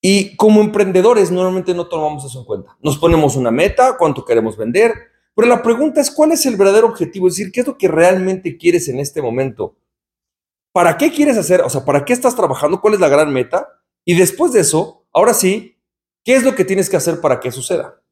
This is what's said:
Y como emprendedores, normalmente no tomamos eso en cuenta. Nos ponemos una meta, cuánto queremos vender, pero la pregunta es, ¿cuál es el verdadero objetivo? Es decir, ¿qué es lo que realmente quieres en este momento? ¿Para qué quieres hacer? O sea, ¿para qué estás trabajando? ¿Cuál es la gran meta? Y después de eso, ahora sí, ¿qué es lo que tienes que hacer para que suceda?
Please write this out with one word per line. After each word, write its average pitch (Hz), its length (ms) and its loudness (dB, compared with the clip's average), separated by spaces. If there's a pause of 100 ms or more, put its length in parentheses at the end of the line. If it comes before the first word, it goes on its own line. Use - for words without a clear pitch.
Y 196 340 0
como 214 260 4
emprendedores, 208 680 2
normalmente 185 420 -2
no 175 140 -4
tomamos 151 380 -6
eso 127 160 -16
en 120 60 -20
cuenta. 98 340 -10
Nos 143 180 -4
ponemos 160 380 2
una 123 160 0
meta, 202 440 2
cuánto 151 280 -2
queremos 113 320 -2
vender, 175 540 -2 (240)
pero 233 140 2
la 240 140 2
pregunta 254 380 0
es, 277 100 -2
¿cuál 311 220 2
es 311 140 -2
el 233 100 -2
verdadero 196 300 4
objetivo? 185 420 -2
Es 175 80 -4
decir, 190 160 -10
¿qué 240 80 -6
es 240 60 -2
lo - 120 -8
que 190 100 0
realmente 185 720 0
quieres 170 300 0
en 127 120 -6
este 143 220 -8
momento? 123 540 -6 (960)
¿Para 170 240 2
qué 294 140 0
quieres 285 280 0
hacer? 180 240 2
O 123 80 -2
sea, 127 140 -6
¿para 143 200 0
qué - 80 -2
estás 247 240 0
trabajando? 160 440 -2
¿Cuál 214 140 0
es 196 60 0
la 165 80 4
gran 143 240 2
meta? 135 480 -4 (240)
Y 175 120 0
después 247 360 0
de 226 80 2
eso, 156 520 -4
ahora 214 220 2
sí, 196 440 -4 (460)
¿qué 240 100 2
es 254 100 2
lo 254 100 2
que 196 100 0
tienes 190 260 -2
que 190 60 -2
hacer 160 240 -2
para 135 200 -2
que 123 100 -8
suceda? 135 600 -8